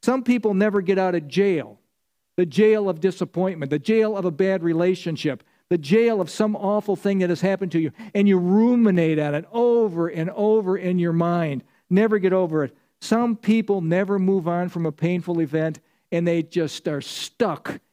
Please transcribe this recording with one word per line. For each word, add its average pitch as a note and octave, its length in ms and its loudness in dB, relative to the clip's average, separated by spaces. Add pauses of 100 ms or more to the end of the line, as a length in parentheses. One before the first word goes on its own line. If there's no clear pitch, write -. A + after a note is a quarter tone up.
Some B3+ 220 0
people A#3 300 0
never G3+ 280 2
get F#3 160 0
out F#3 180 0
of D#3 120 -4
jail, C#3 520 -2 (580)
the F3+ 80 2
jail G#3 420 2
of E3 140 -4
disappointment, F3 680 -4
the D3 100 -2
jail A3 380 2
of F#3 80 -4
a F3+ 60 0
bad F#3+ 320 0
relationship, E3+ 800 -2 (260)
the F3 80 2
jail G#3 440 2
of D#3 80 -4
some G#3+ 260 -2
awful G#3 400 -2
thing G3+ 240 -2
that F#3 100 0
has F3 120 -2
happened F#3+ 320 -2
to E3+ 60 2
you, D#3 120 -2 (220)
and G3+ 140 4
you G3 100 6
ruminate F#3 800 2
on D3 160 -2
it D#3 160 -4
over A3+ 560 0
and E3+ 220 -4
over G#3 480 0
in F3+ 220 -2
your E3+ 140 0
mind. E3+ 500 0 (260)
Never G#3 300 2
get F#3 120 2
over E3 320 0
it. C3 120 -6 (260)
Some A#3 340 0
people G#3 460 0
never F#3 360 0
move F#3+ 300 0
on F3 220 -2
from E3 160 -6
a D#3 60 -2
painful E3+ 500 -2
event, D#3 380 -2 (320)
and E3+ 140 0
they E3+ 160 0
just D#3+ 460 -4
are D3 140 -4
stuck - 800 -6 (140)